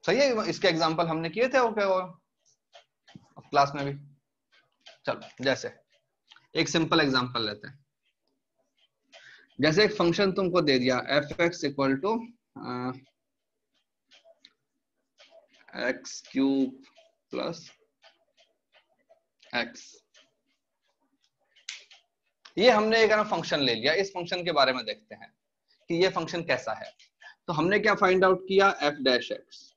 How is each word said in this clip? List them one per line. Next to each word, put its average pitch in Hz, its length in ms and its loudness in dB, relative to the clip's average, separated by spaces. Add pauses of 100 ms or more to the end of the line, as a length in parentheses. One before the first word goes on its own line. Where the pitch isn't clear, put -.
सही 202 160 0
है, 247 300 0
इसके 170 180 0
example 165 400 0
हमने 165 220 -4
किए 226 180 -2
थे, 262 120 2
ओके, 220 300 0 (1500)
class 143 340 2
में 143 100 -6
भी। 143 80 -6 (1120)
चलो, 113 380 -10
जैसे - 340 -4 (760)
एक 160 140 0
simple 165 320 2
example 123 440 -2
लेते 104 220 -10
हैं, - 180 -20 (1700)
जैसे 156 240 4
एक 208 120 2
function 185 360 2
तुमको 180 300 2
दे 143 180 4
दिया, 123 180 2 (120)
एफ 143 320 -2
एक्स 170 240 -2
equal 139 320 0
to, 202 180 -2 (420)
uh, 123 340 -8 (3000)
x - 420 -6 (100)
cube 135 520 0 (480)
plus 135 280 -6 (1900)
x, 120 280 -6 (2750)
ये 220 140 6
हमने 220 320 4
एक, 214 80 4
है 214 60 4
ना, 214 80 0
फंक्शन 170 340 -4
ले 127 160 2
लिया। 127 200 0
इस 196 140 -2
function 175 340 -8
के 175 80 -4
बारे 131 220 4
में 123 120 -6
देखते 107 300 -12
हैं - 160 -20 (580)
कि 165 60 -2
ये 185 140 2
function 170 340 -6
कैसा 127 320 -4
है। - 160 -16 (560)
तो 175 60 -4
हमने 175 260 2
क्या 208 160 2
find 185 300 4
out 185 220 2
किया, 196 220 4 (120)
एफ 147 200 0
dash 127 300 2
x। - 460 -14